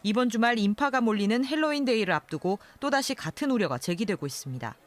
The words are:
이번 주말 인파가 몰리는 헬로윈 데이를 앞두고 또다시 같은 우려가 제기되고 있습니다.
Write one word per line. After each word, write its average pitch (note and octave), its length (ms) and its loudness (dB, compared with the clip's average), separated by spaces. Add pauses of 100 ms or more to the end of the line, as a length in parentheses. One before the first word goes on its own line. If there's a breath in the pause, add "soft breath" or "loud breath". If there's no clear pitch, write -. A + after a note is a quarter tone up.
이번 A3+ 280 2
주말 A#3 280 2
인파가 B3+ 420 2
몰리는 A3 460 2
헬로윈 D4 400 0
데이를 A3 280 2
앞두고 D#3+ 440 -2 (220 loud breath)
또다시 C4+ 340 0
같은 C4+ 380 -4
우려가 E3+ 260 0
제기되고 F3 480 -4
있습니다. B2+ 500 -8 (120)